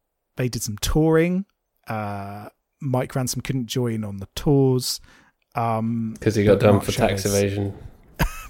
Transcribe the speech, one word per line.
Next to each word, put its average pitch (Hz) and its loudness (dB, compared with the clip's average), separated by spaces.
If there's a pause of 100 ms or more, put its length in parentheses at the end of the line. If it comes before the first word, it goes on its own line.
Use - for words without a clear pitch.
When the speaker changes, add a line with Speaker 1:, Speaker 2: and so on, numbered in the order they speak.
(360)
Speaker 1:
they 127 -2
did 117 -6
some 104 -8
touring. 160 2 (440)
Uh, 104 -8 (320)
Mike 127 -2
Ransom 127 -4
couldn't 135 -4
join 113 -2
on 101 -10
the 95 -12
tours, 131 2 (540)
um, 113 -2
Speaker 2:
'Cause 107 2
he 101 2
got 104 8
Speaker 1:
but - -
Speaker 2:
done 104 8
Speaker 1:
Mark 101 2
Speaker 2:
for 95 -4
tax 98 0
Speaker 1:
Chavez 101 0
Speaker 2:
evasion. 101 0
Speaker 1:
<laughs> - -6 (260)